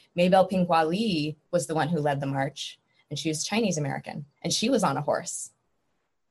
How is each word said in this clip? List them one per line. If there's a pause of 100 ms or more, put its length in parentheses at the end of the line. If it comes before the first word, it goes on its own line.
(140)
Mabel
Pinkwah
Lee (140)
was
the
one
who
led
the
march, (320)
and
she
was
Chinese
American, (180)
and
she
was
on
a
horse. (800)